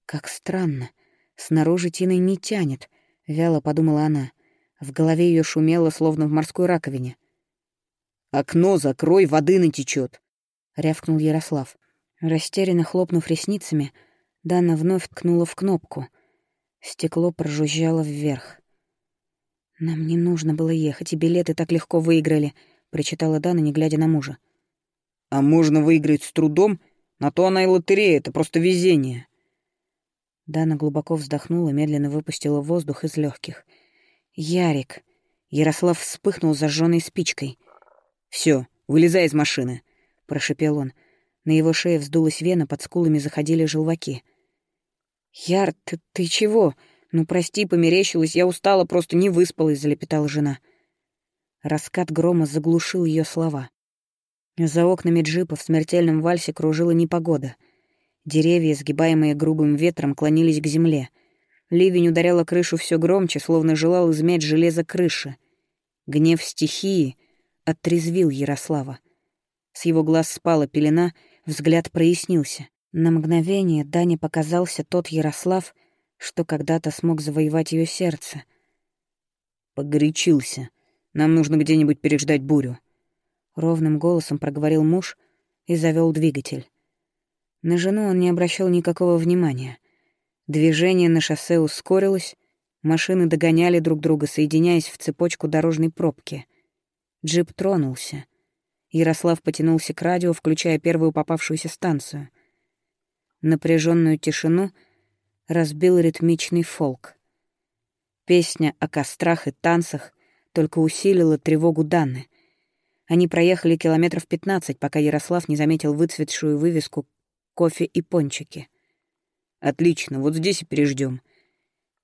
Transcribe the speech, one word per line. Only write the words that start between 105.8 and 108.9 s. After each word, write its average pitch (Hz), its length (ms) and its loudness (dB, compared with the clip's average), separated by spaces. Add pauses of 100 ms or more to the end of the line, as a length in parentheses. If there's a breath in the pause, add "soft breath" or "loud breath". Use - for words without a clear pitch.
ритмичный 165 640 0
фолк. 143 520 -6 (1080)
Песня 165 540 0
о 151 100 -4
кострах 165 600 -2